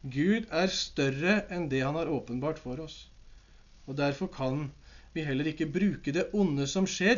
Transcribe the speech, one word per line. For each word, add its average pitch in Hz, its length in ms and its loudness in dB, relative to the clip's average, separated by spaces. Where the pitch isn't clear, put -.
Gud 165 480 2
er 170 200 2
større 147 680 0
enn 175 200 -2
det 131 140 2
han 147 100 0
har 165 160 -2
åpenbart 139 480 -2
for 131 240 -8
oss. 151 140 -14
Og 135 80 -8
derfor 143 320 0
kan 135 380 -2
vi 160 80 -2
heller 139 240 0
ikke 151 240 -2
bruke 170 400 2
det 165 240 0
onde 143 320 4
som 190 200 2
skjer 202 300 4